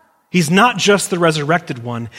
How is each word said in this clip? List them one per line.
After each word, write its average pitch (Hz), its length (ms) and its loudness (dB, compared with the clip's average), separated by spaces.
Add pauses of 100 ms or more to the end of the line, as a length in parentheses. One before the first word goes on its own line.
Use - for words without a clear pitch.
(300)
He's 165 200 0
not 214 260 4
just 190 320 2
the 185 100 -4
resurrected 156 640 -2
one. 117 360 -8